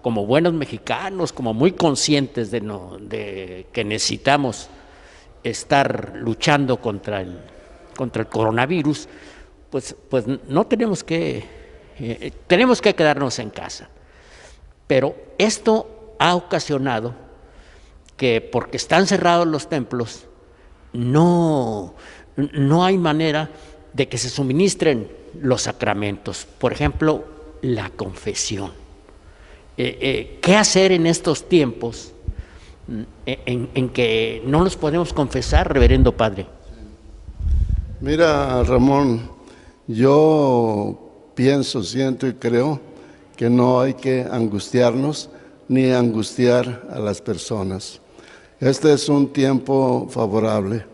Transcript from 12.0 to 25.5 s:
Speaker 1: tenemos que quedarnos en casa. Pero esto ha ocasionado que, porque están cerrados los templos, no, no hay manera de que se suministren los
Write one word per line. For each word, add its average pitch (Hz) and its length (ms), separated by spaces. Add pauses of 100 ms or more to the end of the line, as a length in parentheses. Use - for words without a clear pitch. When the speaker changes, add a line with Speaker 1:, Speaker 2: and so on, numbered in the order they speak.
Speaker 1:
tenemos 233 340
que 208 140
quedarnos 143 460
en 110 100
casa. - 380 (1000)
Pero 135 300 (200)
esto - 840
ha 175 160
ocasionado 135 760 (1040)
que, 117 240
porque - 360
están 165 320
cerrados 170 400
los 151 200
templos, 123 580 (680)
no, 127 1000 (440)
no 147 480
hay 190 140
manera 156 520 (440)
de 135 140
que 123 100
se 127 100
suministren 139 800 (340)
los 123 200